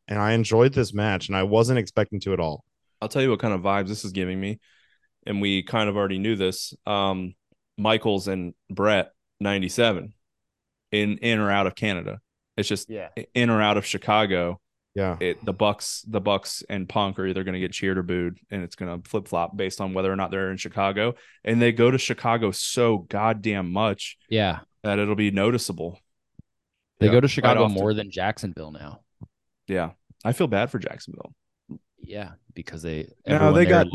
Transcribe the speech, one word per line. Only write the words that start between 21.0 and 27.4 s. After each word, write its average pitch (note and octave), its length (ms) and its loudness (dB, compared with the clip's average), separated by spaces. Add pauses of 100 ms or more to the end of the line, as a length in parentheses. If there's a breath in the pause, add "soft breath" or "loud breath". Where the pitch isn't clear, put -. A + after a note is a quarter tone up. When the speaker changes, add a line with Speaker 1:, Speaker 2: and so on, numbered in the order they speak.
Speaker 2:
And A#2 160 2
they A#2+ 100 6
go A#2 180 4
to C3 80 4
Chicago A2+ 540 0
so A2+ 460 0
goddamn G2+ 720 -2
much G2+ 460 -2 (120)
Speaker 3:
Yeah. G2 300 2 (240)
Speaker 2:
that G2+ 160 0
it'll G#2 160 0
be G#2 160 2
noticeable. G2 640 0 (1000)
Speaker 3:
They G#2 60 6
Speaker 1:
Yeah. G#2+ 80 8
Speaker 3:
go B2 80 8
to C#3+ 60 4
Speaker 2:
Quite C3+ 40 2
Speaker 3:
Chicago A#2+ 320 4